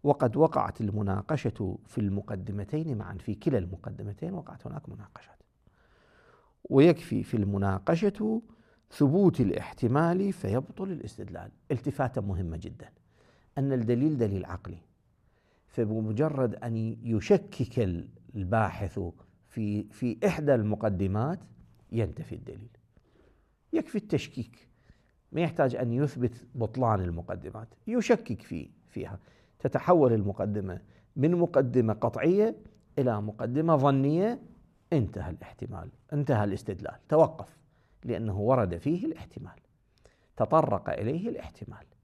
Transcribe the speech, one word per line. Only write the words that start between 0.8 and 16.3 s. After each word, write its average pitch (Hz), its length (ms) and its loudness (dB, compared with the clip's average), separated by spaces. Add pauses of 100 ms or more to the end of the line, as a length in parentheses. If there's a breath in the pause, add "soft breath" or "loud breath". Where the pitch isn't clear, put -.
المناقشة 101 1040 -2
في - 120 -8
المقدمتين 104 1000 -4
معا، 98 160 -10
في 98 200 -6
كلا 135 240 0
المقدمتين 98 760 -8
وقعت - 320 -14
هناك - 220 -12
مناقشات. - 500 -20 (1300 soft breath)
ويكفي 139 580 6
في 120 140 -4
المناقشة 165 1040 0 (480 soft breath)
ثبوت 156 500 4
الاحتمال 165 920 0
فيبطل 135 580 -4
الاستدلال. 104 600 -12 (200)
التفاتة 127 500 -2
مهمة 87 360 -4
جدا، - 340 -12 (680 soft breath)
أن 135 140 0
الدليل 127 440 2
دليل 98 280 0
عقلي، 87 340 -12 (880)
فبمجرد 113 880 0